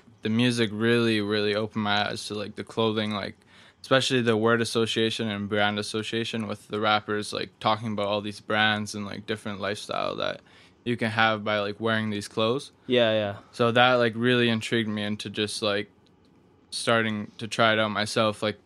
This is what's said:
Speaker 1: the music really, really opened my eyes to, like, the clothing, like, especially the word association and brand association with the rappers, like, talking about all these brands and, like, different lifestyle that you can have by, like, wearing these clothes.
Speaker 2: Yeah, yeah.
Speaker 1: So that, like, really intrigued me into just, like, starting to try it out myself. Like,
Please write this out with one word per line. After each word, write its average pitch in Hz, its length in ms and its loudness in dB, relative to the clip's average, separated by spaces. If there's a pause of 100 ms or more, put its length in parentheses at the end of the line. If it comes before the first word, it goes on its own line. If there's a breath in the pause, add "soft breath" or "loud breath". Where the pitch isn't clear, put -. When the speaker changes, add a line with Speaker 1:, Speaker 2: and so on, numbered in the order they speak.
(240)
Speaker 1:
the 110 60 -2
music 117 440 2
really, 113 480 2
really 104 340 0
opened 107 280 -2
my 104 260 0
eyes 107 180 -8
to, 107 60 -8
like, 104 220 -8
the 101 80 -8
clothing, 110 480 -2
like, 98 240 -6 (480 soft breath)
especially 131 380 2
the 117 140 2
word 113 240 4
association 113 720 0
and 101 180 -6
brand 104 320 0
association 110 680 -6
with 104 200 -10
the 104 120 -6
rappers, 107 520 0
like, - 200 -8 (100)
talking 110 320 0
about 101 140 -2
all 104 140 0
these 101 200 -10
brands 107 540 0
and, 104 100 -8
like, 101 200 -12
different 104 360 -6
lifestyle 98 560 -4
that 95 240 -4 (420 soft breath)
you 120 140 -2
can 113 140 -2
have 110 340 2
by, 107 140 0
like, 101 200 -4
wearing 110 300 0
these 104 180 -4
clothes. 117 440 -2 (140)
Speaker 2:
Yeah, 120 280 4
yeah. 107 220 0 (160)
Speaker 1:
So 117 200 2
that, 123 220 6
like, 120 220 4
really 120 340 2
intrigued 113 400 0
me 107 140 -4
into 104 260 -6
just, 104 320 -4
like, 104 280 -2 (800)
starting 110 680 0
to 117 100 -10
try 113 240 4
it 110 80 2
out 107 120 2
myself. 107 520 0
Like, 104 220 0